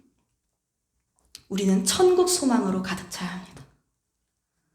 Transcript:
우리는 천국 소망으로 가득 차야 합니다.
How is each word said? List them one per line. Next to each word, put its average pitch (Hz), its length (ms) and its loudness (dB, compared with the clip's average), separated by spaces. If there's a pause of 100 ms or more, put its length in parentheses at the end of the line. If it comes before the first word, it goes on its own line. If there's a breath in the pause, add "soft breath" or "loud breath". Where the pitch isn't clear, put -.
(1500)
우리는 190 360 2
천국 359 440 4
소망으로 202 520 0
가득 190 280 -8
차야 180 200 -8
합니다. - 340 -14 (1120)